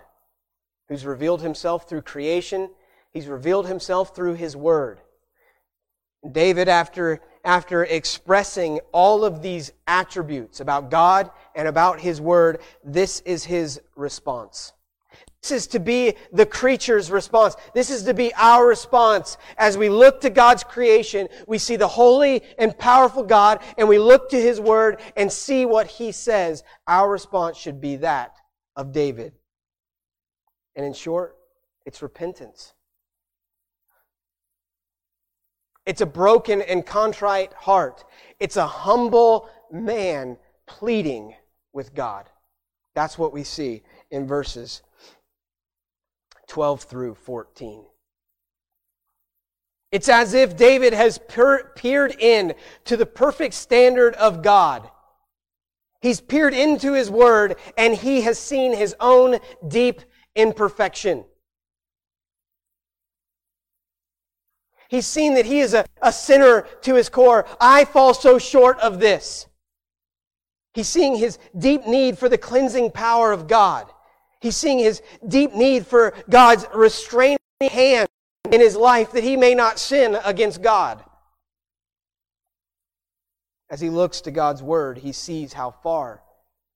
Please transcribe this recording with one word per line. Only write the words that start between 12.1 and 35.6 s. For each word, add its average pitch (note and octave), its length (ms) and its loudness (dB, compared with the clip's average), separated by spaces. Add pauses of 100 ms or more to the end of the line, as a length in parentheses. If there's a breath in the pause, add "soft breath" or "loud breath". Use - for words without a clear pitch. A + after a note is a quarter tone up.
Word, E3 400 2 (220 loud breath)
this E3 380 -4
is F3 240 -10
his E3 360 -8 (140)
response. C3+ 800 -14 (680 soft breath)
This - 120 -10
is A#3+ 160 -8
to A#3 100 -6
be A#3 360 -2 (180 loud breath)
the G3 120 4
creature's G#3+ 680 -2
response. G3+ 420 0 (180 loud breath)
This B3 180 -4
is B3 120 -8
to A#3 120 -2
be A#3 200 -4
our A#3 320 4
response A3+ 720 0 (200 loud breath)
as G#3+ 220 0
we G#3+ 100 0
look B3+ 340 6
to C4+ 80 0
God's A#3+ 340 4
creation. A3 640 0 (180 loud breath)
We G#3+ 120 -6
see A#3 180 -6
the G3+ 100 0
holy B3+ 560 2 (160 loud breath)
and A3 180 -2
powerful B3+ 460 2
God, G#3 380 2 (160 loud breath)
and G#3+ 120 2
we G#3 100 6
look B3 320 4
to B3+ 100 0
His A3+ 200 0
Word A3 400 0 (160 loud breath)
and G3+ 160 -2
see C4 340 -4
what A3 200 0
He A#3 240 -12
says. F3+ 540 -6 (240 soft breath)
Our F#3+ 200 2
response F3+ 480 -6
should C#3+ 240 -16
be C#3 160 -10
that C#3 380 -6 (400)
of C#3 160 -14
David. C#3 440 -8 (1400)
And C#3 100 -10
in C#3+ 80 -8
short, E3+ 440 -8 (500)
it's - 160 -20
repentance. D3+ 720 -16 (3000)